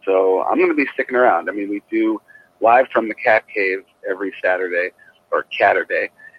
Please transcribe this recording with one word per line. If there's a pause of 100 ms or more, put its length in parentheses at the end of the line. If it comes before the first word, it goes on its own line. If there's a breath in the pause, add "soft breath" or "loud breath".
So
I'm
gonna
be
sticking
around.
I
mean,
we
do (400 soft breath)
Live
from
the
Cat
Cave (240)
every (100)
Saturday, (420 soft breath)
or (120)
Catterday, (300 loud breath)